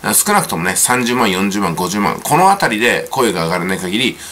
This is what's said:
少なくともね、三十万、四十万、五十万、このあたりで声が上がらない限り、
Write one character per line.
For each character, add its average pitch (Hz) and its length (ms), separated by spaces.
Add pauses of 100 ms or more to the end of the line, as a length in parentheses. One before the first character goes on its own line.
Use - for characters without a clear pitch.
(140)
少 - 180
な 202 100
く 165 60
と - 80
も 85 80
ね、 92 140
三 123 280
十 120 100
万、 117 140
四 95 220
十 101 80
万、 85 160
五 87 140
十 101 100
万、 101 220
こ 147 160
の 185 120
あ 196 60
た 190 140
り 107 100
で 107 320
声 117 220
が 85 100
上 82 60
が 87 100
ら 85 60
な 95 100
い - 20
限 92 200
り、 123 200 (140)